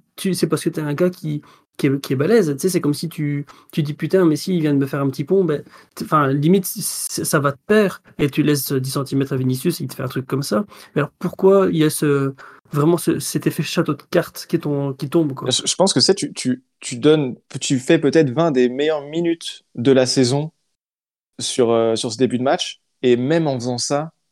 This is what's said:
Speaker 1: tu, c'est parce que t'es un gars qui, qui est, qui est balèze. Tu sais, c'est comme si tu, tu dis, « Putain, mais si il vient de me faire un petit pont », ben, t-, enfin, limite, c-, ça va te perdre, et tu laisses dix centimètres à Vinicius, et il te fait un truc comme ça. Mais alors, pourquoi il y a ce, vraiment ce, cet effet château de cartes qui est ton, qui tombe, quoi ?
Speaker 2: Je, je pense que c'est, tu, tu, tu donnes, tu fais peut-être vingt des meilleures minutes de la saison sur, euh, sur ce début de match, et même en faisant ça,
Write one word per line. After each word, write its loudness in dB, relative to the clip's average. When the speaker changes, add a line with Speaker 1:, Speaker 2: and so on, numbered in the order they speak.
Speaker 1:
tu, -2
c'est 0
parce -2
que 0
t'es -4
un -4
gars 0
qui, -8
qui 0
est, 0
qui -4
est 2
balèze. 2
Tu -6
sais, 0
c'est 0
comme 0
si -6
tu, -4
tu -2
dis, « -4
Putain, 2
mais 4
si -4
il 0
vient 2
de 2
me 2
faire -4
un 0
petit -6
pont », 2
ben, -2
t-, -8
enfin, 2
limite, 2
c-, -8
ça 0
va 0
te -18
perdre, 2
et 2
tu 0
laisses 0
dix -2
centimètres -2
à -2
Vinicius, -2
et -4
il -10
te -12
fait -8
un -4
truc -6
comme -2
ça. -2
Mais 0
alors, -4
pourquoi 2
il 0
y 4
a 4
ce, 0
vraiment 2
ce, -2
cet -4
effet -2
château -2
de -16
cartes -2
qui 0
est -2
ton, -4
qui -8
tombe, 0
quoi ? -6
Speaker 2:
Je, -2
je -2
pense 2
que 4
c'est, 6
tu, -2
tu, -4
tu -10
donnes, 2
tu -2
fais 4
peut-être 4
vingt 0
des 4
meilleures -2
minutes -4
de 2
la 6
saison 0
sur, 0
euh, 4
sur -6
ce -10
début 0
de -4
match, -2
et 4
même 0
en 0
faisant -4
ça, -4